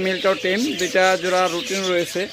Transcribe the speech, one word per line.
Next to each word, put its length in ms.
মেলটাও 380
টেম, 140
দুইটা 260
জোড়া 200
রুটিন 260
রয়েছে। 300